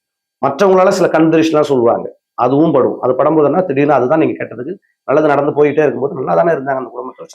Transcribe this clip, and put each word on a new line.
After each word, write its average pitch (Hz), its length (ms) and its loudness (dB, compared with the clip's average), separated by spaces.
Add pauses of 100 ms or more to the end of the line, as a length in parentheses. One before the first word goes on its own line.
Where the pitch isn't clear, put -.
(420)
மற்றவங்களால 185 560 2
சில 170 160 2
கண் 160 180 4
திருஷ்டிலாம் 156 380 2
சொல்லுவாங்க, 117 360 0 (380)
அதுவும் 143 320 2
படும். 113 280 0
அது 123 160 0
படும்போதுன்னா 151 500 2
திடீர்னு 143 260 2
அதுதான் 131 260 0
நீங்க 127 180 -2
கேட்டதுக்கு 123 340 -12 (340)
நல்லது 151 240 2
நடந்து 143 240 0
போயிட்டே 147 280 2
இருக்கும்போது 131 340 -4
நல்லா 165 220 -4
தானே 170 160 0
இருந்தாங்க 135 260 -6
அந்த 113 120 -12
குடும்பத்துல 127 400 -14